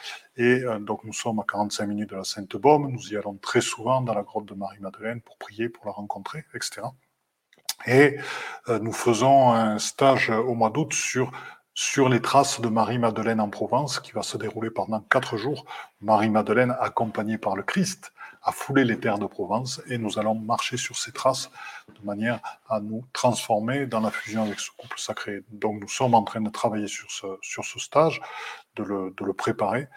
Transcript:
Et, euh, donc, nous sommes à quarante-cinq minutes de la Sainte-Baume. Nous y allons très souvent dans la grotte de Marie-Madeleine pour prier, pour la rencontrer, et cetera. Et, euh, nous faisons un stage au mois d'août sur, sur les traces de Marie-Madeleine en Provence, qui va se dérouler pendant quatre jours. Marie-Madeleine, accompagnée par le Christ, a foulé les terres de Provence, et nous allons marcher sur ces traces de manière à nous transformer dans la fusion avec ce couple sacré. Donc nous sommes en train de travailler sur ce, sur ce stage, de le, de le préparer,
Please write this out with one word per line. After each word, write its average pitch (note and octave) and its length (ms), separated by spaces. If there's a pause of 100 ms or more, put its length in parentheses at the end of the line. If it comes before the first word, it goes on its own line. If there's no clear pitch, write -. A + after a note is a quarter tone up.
(360)
Et, B2 280
euh, A2+ 160
donc, G#2 240
nous A2 80
sommes A2 260
à G2+ 60
quarante-cinq G#2 420
minutes G#2 240
de G2 60
la F#2+ 80
Sainte-Baume. C3+ 640
Nous G#2 220
y G#2 40
allons G2+ 200
très - 240
souvent B2 400
dans A#2 140
la G2+ 80
grotte G#2 240
de G2 80
Marie-Madeleine G2 640
pour - 160
prier, A2+ 320
pour - 180
la G#2 60
rencontrer, G#2 520 (100)
et G#2+ 60
cetera. A#2 320 (960)
Et, C#3 320 (500)
euh, A2 120
nous A2+ 120
faisons B2 600
un A2 260
stage C3 520
au A#2 240
mois A2+ 160
d'août C#3+ 220
sur, - 380 (460)
sur - 320
les A#2 140
traces C3+ 380
de A#2 80
Marie-Madeleine A2 720
en G#2 100
Provence, B2+ 480
qui - 140
va G#2 100
se - 140
dérouler A2 340
pendant A2 300
quatre - 360
jours. B2+ 280 (360)
Marie-Madeleine, A2 800
accompagnée A2 560
par - 200
le G3+ 80
Christ, - 480 (320)
a - 80
foulé C3+ 320
les A2+ 160
terres G#2 180
de G#2 80
Provence, A2 640
et B2 100
nous G#2+ 200
allons A2 180
marcher A2+ 400
sur - 200
ces - 140
traces - 400 (480)
de G#2 80
manière A2 320 (300)
à A2 100
nous A2 340
transformer A#2+ 760
dans A#2 120
la A2 140
fusion A2 320
avec G2+ 160
ce - 100
couple - 300
sacré. G#2 500
Donc G#2+ 300
nous G2 80
sommes B2 260
en A2 80
train A2 200
de G#2+ 80
travailler G#2+ 360
sur - 240
ce, - 160 (160)
sur - 220
ce - 160
stage, D#3 400 (560)
de A2 80
le, F#2+ 320
de G2+ 80
le G2 80
préparer, A2+ 640